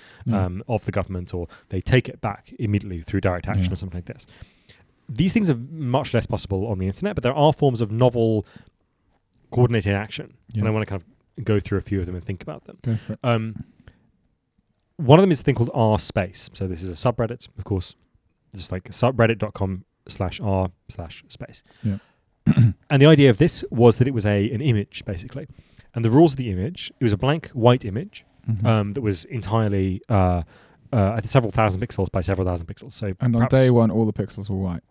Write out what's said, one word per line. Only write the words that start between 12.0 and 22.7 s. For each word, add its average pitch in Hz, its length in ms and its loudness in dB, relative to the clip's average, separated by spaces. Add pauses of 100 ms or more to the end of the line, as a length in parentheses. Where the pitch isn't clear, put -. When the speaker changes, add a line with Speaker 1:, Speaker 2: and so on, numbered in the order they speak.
Speaker 2:
of 87 60 -4
them 90 100 -8
and 87 80 -10
think 92 200 -10
about - 200 -14
them. - 180 -20
Speaker 1:
Go 113 140 -2
for - 180 -8
it. - 100 -12
Speaker 2:
Um, 110 420 -2 (1300)
one 147 240 8
of 196 40 6
them 185 100 2
is 135 80 -2
a - 20 -18
thing 135 120 0
called 117 180 -2
R 107 260 2
Space. - 540 -6
So 98 120 -8
this 90 160 -8
is 95 80 -10
a 87 40 -10
subreddit, 117 640 -4
of 95 80 -14
course, 95 300 -4 (600)
just, 92 160 -12
like, 92 140 -10
subreddit 117 540 0
dot 104 140 -6
com 95 300 -6 (240)
slash - 320 -6
R 95 300 0 (180)
slash - 400 -16
space. - 360 -20 (200)
Speaker 1:
Yeah. 101 140 -2 (480)
Speaker 2:
<clears throat> 113 280 4 (180)